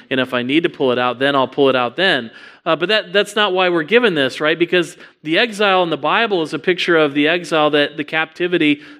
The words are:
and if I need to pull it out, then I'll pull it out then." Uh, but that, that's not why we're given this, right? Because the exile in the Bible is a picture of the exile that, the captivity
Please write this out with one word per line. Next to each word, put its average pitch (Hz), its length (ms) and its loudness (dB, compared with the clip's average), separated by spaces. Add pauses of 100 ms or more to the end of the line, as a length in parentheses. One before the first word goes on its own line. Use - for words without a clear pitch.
(100)
and 131 100 0
if 127 120 -4
I 123 100 -2
need 143 200 0
to 170 60 0
pull 135 240 -2
it 120 60 0
out, 123 200 -2
then 139 160 0
I'll 131 140 2
pull 139 200 2
it 131 80 2
out 123 200 -2
then." 156 340 0 (360)
Uh, 160 100 2
but 175 120 -4
that, 190 240 -2
that's 202 240 0
not 208 160 0
why 185 160 2
we're 170 160 0
given 214 300 2
this, 135 260 -2
right? 160 180 0
Because 175 380 0 (260)
the 160 160 -2
exile 202 460 2
in 165 60 -2
the 151 60 -2
Bible 180 460 0
is 147 100 -6
a 156 60 -4
picture 175 380 0
of 147 180 2
the 147 140 2
exile 160 420 0
that, 147 260 0
the 151 80 -6
captivity 160 800 -2 (180)